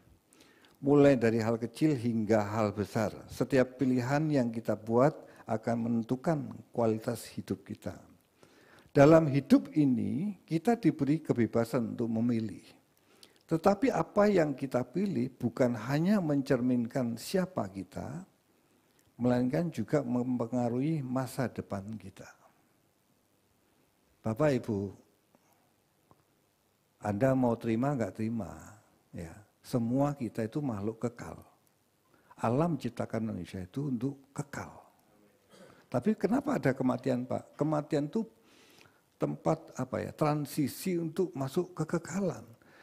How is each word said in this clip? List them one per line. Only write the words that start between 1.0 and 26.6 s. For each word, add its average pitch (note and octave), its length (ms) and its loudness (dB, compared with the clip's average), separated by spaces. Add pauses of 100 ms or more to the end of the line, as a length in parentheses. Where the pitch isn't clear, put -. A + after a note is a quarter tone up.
dari A2+ 240 2
hal A2+ 240 0
kecil D3+ 320 0
hingga A2+ 480 2
hal G#2 320 0
besar. G2+ 400 -2 (160)
Setiap B2+ 480 0
pilihan C3 500 0
yang C3 220 2
kita A2+ 240 -4
buat A#2 400 4 (320)
akan A#2 300 -2 (100)
menentukan A#2+ 640 -2 (240)
kualitas A2+ 640 -2
hidup G2+ 240 -6
kita. - 320 -12 (960)
Dalam D#3 380 8
hidup C#3+ 480 4
ini, C3 680 0
kita E3 320 0
diberi D3+ 480 2
kebebasan A#2 720 0
untuk A#2 160 -4
memilih. A2+ 540 -2 (840)
Tetapi G3+ 440 2
apa G3+ 400 2
yang D#3+ 240 4
kita C3 280 -2
pilih D#3+ 520 -2
bukan A#2+ 400 2
hanya D3+ 440 0
mencerminkan B2+ 960 0
siapa F3 520 -4
kita, G2 600 -10 (880)
melainkan B2+ 560 0
juga C3+ 320 0
mempengaruhi B2 960 -2
masa B2+ 480 -4
depan F#2+ 360 -8 (120)
kita. - 320 -16 (2000)
Bapak, C#3+ 360 0
Ibu, G#2 200 -4 (2250)